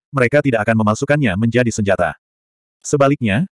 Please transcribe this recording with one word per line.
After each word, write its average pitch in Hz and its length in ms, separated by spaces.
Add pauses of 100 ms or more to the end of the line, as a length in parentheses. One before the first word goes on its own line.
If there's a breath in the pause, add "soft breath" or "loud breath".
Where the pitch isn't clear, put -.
mereka 135 320
tidak 120 240
akan 113 160
memasukkannya 113 560
menjadi 117 320
senjata. 92 480 (640)
Sebaliknya, 139 720